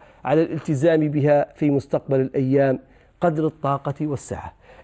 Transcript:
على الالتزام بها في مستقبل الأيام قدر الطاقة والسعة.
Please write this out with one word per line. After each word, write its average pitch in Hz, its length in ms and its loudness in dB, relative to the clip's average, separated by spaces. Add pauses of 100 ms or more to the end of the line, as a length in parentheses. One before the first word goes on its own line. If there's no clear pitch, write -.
(240)
على 151 180 2
الالتزام 156 640 0
بها 143 460 2
في 147 160 0
مستقبل 139 500 0
الأيام 135 580 0 (420)
قدر 160 260 0
الطاقة 139 540 -4
والسعة. 135 520 -8 (320)